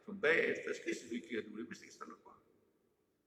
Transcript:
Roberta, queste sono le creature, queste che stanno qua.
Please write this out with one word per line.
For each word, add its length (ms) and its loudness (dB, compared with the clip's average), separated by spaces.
Roberta, 580 4
queste 300 -2
sono 200 -8
le 80 -2
creature, 440 -4
queste 200 -12
che 60 -20
stanno 300 -14
qua. 140 -20